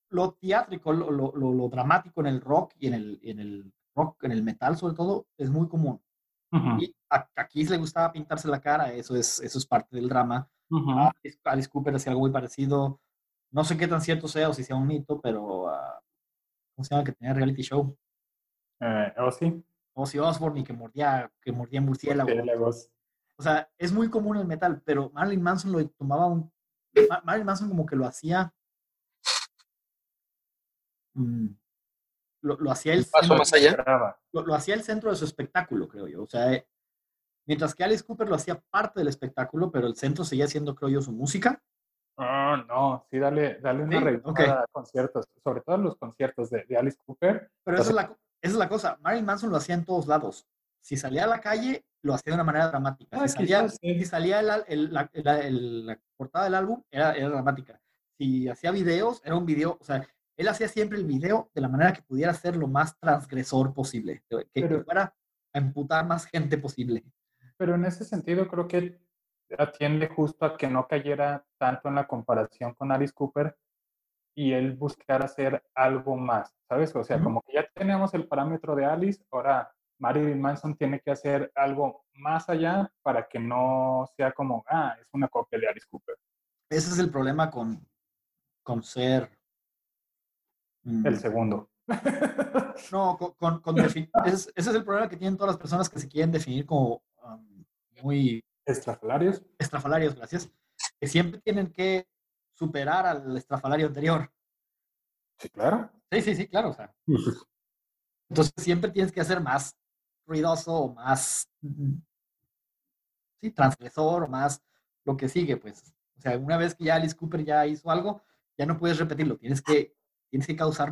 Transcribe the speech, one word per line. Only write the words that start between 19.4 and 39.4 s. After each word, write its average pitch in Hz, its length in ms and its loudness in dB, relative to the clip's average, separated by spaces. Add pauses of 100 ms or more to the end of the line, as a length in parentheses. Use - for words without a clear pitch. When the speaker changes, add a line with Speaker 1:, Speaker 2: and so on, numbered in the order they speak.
Speaker 1:
Ozzy 139 260 -4
Osbourne 160 420 0
y - 20 -6
que 131 100 -8
mordía, 127 580 -2 (100)
que 127 100 -6
mordía 123 300 -4
murciélagos. 139 520 0
Speaker 2:
Murciélagos. 117 580 0 (460)
Speaker 1:
O 139 60 -12
sea, 156 340 0
es 175 140 -2
muy 226 180 2
común 208 280 0
el 190 100 0
metal, 165 380 0
pero 139 260 0
Marilyn 190 300 0
Manson 185 300 0
lo 160 180 2
tomaba 143 380 2
un, 170 240 0 (580)
Ma-, 359 160 0
Marilyn 202 200 0
Manson 196 240 -2
como 165 160 0
que 143 100 -6
lo 131 100 2
hacía, 175 480 -2 (2500)
mm, 120 320 -2 (960)
lo, 143 140 -2
lo 143 140 -2
hacía 156 220 0
el 180 60 6
Speaker 3:
Un - 60 4
paso 156 180 6
Speaker 1:
centro 165 140 8
Speaker 3:
más 147 160 6
allá. 147 200 10
Speaker 2:
Graba. 127 460 2 (120)
Speaker 1:
lo, 160 140 -2
lo 160 100 0
hacía 185 200 -2
el 220 80 -4
centro 220 260 -2
de 190 60 2
su 156 100 -2
espectáculo, 135 640 -4
creo 101 200 -12
yo. 82 160 -12
O - 40 -10
sea, 123 260 2
eh... - 140 -2 (800)
mientras 151 260 0
que 180 100 -4
Alice 220 200 2
Cooper 220 260 -4
lo 170 60 2
hacía 170 240 -4 (100)
parte 208 300 -2
del 151 80 2
espectáculo, 135 640 -2